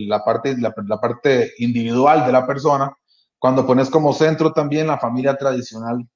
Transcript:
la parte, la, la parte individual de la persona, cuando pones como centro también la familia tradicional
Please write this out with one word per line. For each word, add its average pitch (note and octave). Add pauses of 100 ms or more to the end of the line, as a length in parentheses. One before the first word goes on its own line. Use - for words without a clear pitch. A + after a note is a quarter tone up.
la G#2+
parte, B2
la, A2+ (140)
la G#2
parte A#2+
individual B2
de B2+
la B2+
persona, C#3 (440)
cuando C3
pones C3
como D3+
centro D#3
también D3+
la D3+
familia B2+
tradicional B2